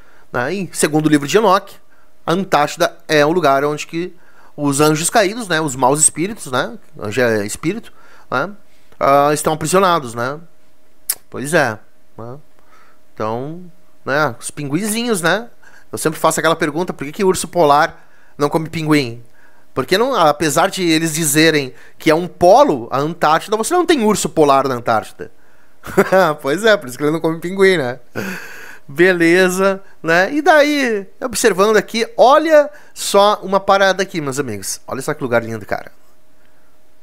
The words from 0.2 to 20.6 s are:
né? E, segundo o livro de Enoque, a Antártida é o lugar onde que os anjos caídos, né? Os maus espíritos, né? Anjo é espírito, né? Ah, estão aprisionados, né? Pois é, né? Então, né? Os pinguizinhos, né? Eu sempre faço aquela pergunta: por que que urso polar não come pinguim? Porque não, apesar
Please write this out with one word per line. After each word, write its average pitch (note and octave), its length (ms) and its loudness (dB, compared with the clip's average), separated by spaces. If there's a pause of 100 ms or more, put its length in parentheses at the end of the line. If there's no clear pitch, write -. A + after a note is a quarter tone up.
né? B2 200 -2
E, G3 200 -6
segundo D#3 340 0
o - 20 4
livro C#3+ 200 2
de D3+ 80 0
Enoque, G3+ 400 2 (500)
a D#3 60 0
Antártida E3 640 0 (100)
é D3+ 180 4
o D3+ 60 2
lugar C#3+ 340 2
onde D3 220 -4
que E3+ 300 -8 (400)
os C#3+ 240 0
anjos D3+ 300 2
caídos, A3 360 0
né? D#3+ 140 -2
Os C#3+ 160 -4
maus C3+ 240 2
espíritos, F3 500 -2
né? F3+ 280 -2 (200)
Anjo G#2+ 220 -4
é A2 260 2
espírito, F#3 460 -6 (380)
né? D3 200 -4 (480)
Ah, C#3+ 340 4
estão D#3 200 -2
aprisionados, D#3 600 0
né? C3 260 -6 (880)
Pois C3 220 -8
é, B2+ 260 2 (380)
né? A#2+ 220 -14 (720)
Então, C#3 580 -6 (360)
né? C3+ 340 0
Os - 100 -10
pinguizinhos, G#3 680 -2
né? G3 300 0 (400)
Eu A2+ 80 -8
sempre D#3 200 -2
faço D#3+ 200 0
aquela D#3+ 180 2
pergunta: E3+ 360 -4
por C#3+ 120 -10
que D3 80 -10
que G3+ 120 -2
urso F3+ 240 0
polar D#3 600 2 (300)
não C#3+ 100 2
come D#3+ 220 -2
pinguim? D3 520 0 (520)
Porque C#3 240 0
não, B3+ 160 0
apesar E3 560 2